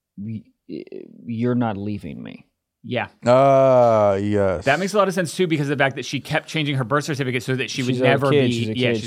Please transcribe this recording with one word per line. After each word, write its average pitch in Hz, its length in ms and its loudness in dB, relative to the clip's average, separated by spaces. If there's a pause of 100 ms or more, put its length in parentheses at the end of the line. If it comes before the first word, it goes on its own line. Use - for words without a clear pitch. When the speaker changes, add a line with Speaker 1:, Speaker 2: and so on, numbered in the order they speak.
(180)
Speaker 1:
y-, 107 260 -10 (260)
y-, 76 140 -12 (420)
you're 117 300 -2
not 113 220 -2
leaving 92 440 -10
me. - 220 -16 (400)
Speaker 2:
Yeah. 113 240 -6 (180)
Speaker 3:
Ah, 127 920 6
yes. 98 480 0
Speaker 2:
That 139 160 2
makes 185 140 -4
a 214 40 0
lot 196 120 2
of 180 40 -6
sense 175 220 -4
too, 185 100 0
because 151 240 -2
of 143 80 -2
the 139 60 2
fact 135 140 0
that 123 80 -10
she 135 160 -6
kept 151 260 -4
changing 147 300 -4
her 131 80 -2
birth 139 180 -2
certificate 127 400 -4
so 131 140 -4
that 117 120 -6
she 135 140 -6
would 123 120 -2
Speaker 1:
She's 123 40 -4
a 131 40 0
Speaker 2:
never 135 280 2
Speaker 1:
kid, 135 160 4
Speaker 2:
be, 123 40 2
Speaker 1:
she's 117 180 -2
a 113 80 -4
Speaker 2:
yeah, 123 140 0
Speaker 1:
kid, 117 40 0
Speaker 2:
she's 107 120 -4